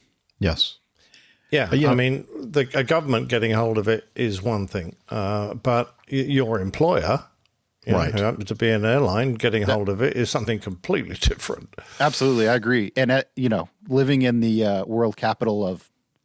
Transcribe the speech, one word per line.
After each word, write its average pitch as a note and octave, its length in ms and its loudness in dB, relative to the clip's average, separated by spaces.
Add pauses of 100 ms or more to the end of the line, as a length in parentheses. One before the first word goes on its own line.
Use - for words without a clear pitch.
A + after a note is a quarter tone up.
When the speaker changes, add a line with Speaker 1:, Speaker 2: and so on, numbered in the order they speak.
(400)
Speaker 1:
Yes. E2 380 -2 (760)
Speaker 2:
Yeah, C3+ 180 2
Speaker 1:
But, C3+ 100 2
you D3 80 4
Speaker 2:
I B2+ 40 4
Speaker 1:
know B2 40 4
Speaker 2:
mean, C3 300 0 (140)
the, D3+ 340 -2
a C3+ 100 2
government B2+ 460 0
getting A2+ 220 2
hold A2+ 260 2
of G#2 100 0
it A2+ 180 0 (100)
is G#2 260 -2
one G#2 260 -2
thing, F2 280 -8 (140)
uh, G#2 460 -4
but A#2+ 380 -2 (180)
y-, C#3 80 -2
your B2+ 400 0
employer, B2+ 640 0 (600)
you A#2 80 -2
know, F#2 60 2
Speaker 1:
Right. E2+ 140 -2
Speaker 2:
who G#2 80 0
happens G#2+ 240 -2
to G#2+ 100 -6
be A#2 140 0
an G#2+ 160 2
airline, A#2+ 500 2
getting A2 300 0
Speaker 3:
That G#2 80 2
Speaker 2:
hold G#2 160 0
of G2+ 120 -2
it C#3 160 0
is A#2+ 120 0
something A2+ 300 -2
completely - 560 -6
<laughs> - 60 -8
different. - 520 -4 (260)
Speaker 3:
Absolutely, C3 480 2
I A#2+ 80 4
agree. A2+ 400 0
And, A2 160 2
uh, C3 120 2 (120)
you B2+ 140 0
know, F2+ 200 -2 (180)
living C3+ 360 2
in A#2+ 160 2
the, A2 260 2
uh, G2 200 0
world A2+ 300 -2
capital G#2+ 500 -2
of F2+ 240 -6 (360)